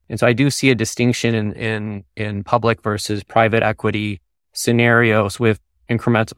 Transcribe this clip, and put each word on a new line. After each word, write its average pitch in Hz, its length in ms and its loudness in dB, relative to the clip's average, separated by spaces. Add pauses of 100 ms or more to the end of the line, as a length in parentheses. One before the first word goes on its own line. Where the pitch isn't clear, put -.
And 113 120 -8
so 123 60 2
I 120 60 4
do 135 180 0
see 135 200 0
a 127 60 4
distinction 117 580 -2
in, 107 200 -4
in, 107 500 -6 (120)
in 104 280 -6
public 117 380 0
versus 104 420 -4
private 113 380 2
equity 107 600 -4 (320)
scenarios 117 840 2
with 110 220 2 (300)
incremental 113 480 0